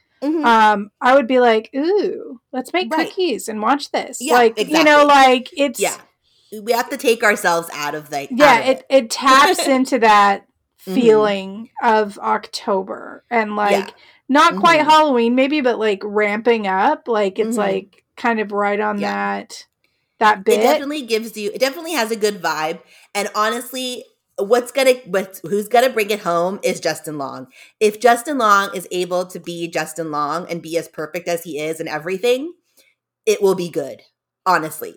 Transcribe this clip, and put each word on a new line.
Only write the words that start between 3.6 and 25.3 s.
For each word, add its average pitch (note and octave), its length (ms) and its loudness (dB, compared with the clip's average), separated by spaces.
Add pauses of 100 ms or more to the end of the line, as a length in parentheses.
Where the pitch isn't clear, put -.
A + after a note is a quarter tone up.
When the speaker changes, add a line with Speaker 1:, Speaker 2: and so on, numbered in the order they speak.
Speaker 2:
watch C4 300 -2
this." C4 300 -6
Speaker 1:
Yeah, A#3+ 140 0
Speaker 2:
Like, A3+ 240 4
you D#4 240 2
know, D4 200 6
Speaker 1:
exactly. - 20 6
Speaker 2:
like, C4 520 6
it's C#4 220 -2
Speaker 1:
Yeah. F#3 180 -2 (640)
We A3+ 80 -4
have A#3 200 -2
to C#4+ 60 -6
take - 260 0
ourselves F3+ 500 0
out D3 200 -6
of, D3+ 160 -12
like, C#3+ 220 -8
Speaker 2:
Yeah, C4 220 4
Speaker 1:
out A3+ 80 2
of B3 60 -4
Speaker 2:
it, C4 100 0 (120)
Speaker 1:
it. C#4 140 0
Speaker 2:
it A3+ 60 -10
taps C#4 500 2
Speaker 1:
<laughs> E4 80 -2
Speaker 2:
into C4 320 0
that G#3 440 4 (440)
Speaker 1:
Mm-hmm. F#3+ 140 -4
Speaker 2:
feeling G#3+ 680 2 (140)
of G#3+ 360 2
October - 1120 -6
and, G#3 280 -2
like, G3+ 300 0
Speaker 1:
Yeah. - 60 -20 (360)
Speaker 2:
not D#4+ 260 4
quite E4 240 4
Speaker 1:
Mm-hmm. D4+ 100 0
Speaker 2:
Halloween C4 460 4
maybe, C#4 240 2
but, B3 180 0
like, G#3 280 -2
ramping G#3 600 0
up. A#3+ 440 0
Like, G#3 280 -2
it's, A3 120 -2
Speaker 1:
Mm-hmm. A#3+ 100 -4
Speaker 2:
like, G3 460 -4 (100)
kind A#3 240 -2
of G#3 140 -6
right G3+ 260 0
on G#3 180 -4
Speaker 1:
Yeah. G3+ 140 -4 (300)
Speaker 2:
that, - 240 -18 (540)
that G#3+ 200 4
Speaker 1:
It G3 60 -8
Speaker 2:
bit. G#3+ 160 2
Speaker 1:
definitely D4 400 0
gives A3+ 360 -6
you, G#3 160 -6
it F#3+ 60 -10
definitely D#4+ 340 -4
has A3+ 180 -2
a A3+ 40 -2
good G3+ 260 -2
vibe. D#3+ 380 -4 (340)
And G3+ 220 -4
honestly, B3 720 -4 (320)
what's A#3+ 340 0
gonna, C4+ 220 4 (140)
what's, F#3+ 320 -4